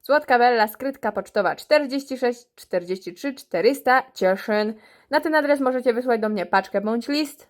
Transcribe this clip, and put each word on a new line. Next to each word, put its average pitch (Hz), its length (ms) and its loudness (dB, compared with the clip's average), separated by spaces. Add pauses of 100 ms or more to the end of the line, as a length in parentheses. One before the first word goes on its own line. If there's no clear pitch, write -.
Słodka 269 380 2
Bella, 240 280 4
skrytka 262 440 -6
pocztowa 190 440 -2
czterdzieści 277 600 -2
sześć 240 380 -4
czterdzieści 180 580 -6
trzy 277 200 -8
czterysta, 254 680 2 (100)
Cieszyn. 208 600 0 (360)
Na 294 100 2
ten 311 160 -2
adres 285 240 2
możecie 254 340 0
wysłać 240 280 0
do 214 80 -2
mnie 202 160 -2
paczkę 196 360 0
bądź 226 260 -4
list. 285 420 -4